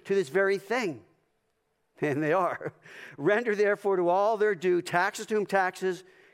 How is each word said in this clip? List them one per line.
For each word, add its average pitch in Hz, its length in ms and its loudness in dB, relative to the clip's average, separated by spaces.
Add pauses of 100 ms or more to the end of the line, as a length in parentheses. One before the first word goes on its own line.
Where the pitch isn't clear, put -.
to 196 100 -2
this 190 140 0
very 196 300 0
thing." 190 460 -4 (960)
And 151 220 -2
they 151 100 0
are. 170 400 -2 (220)
<laughs> - 240 -20
"Render 208 380 2
therefore 202 400 2
to 180 120 2
all 202 280 2
their 208 180 2
due, 175 260 0
taxes 185 460 -2
to 220 80 -4
whom 208 120 0
taxes, 185 580 -2 (300)